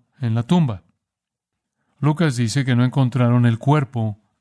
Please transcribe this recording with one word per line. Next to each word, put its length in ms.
en 120
la 100
tumba, 400
Lucas 360
dice 280
que 120
no 100
encontraron 600
el 140
cuerpo 600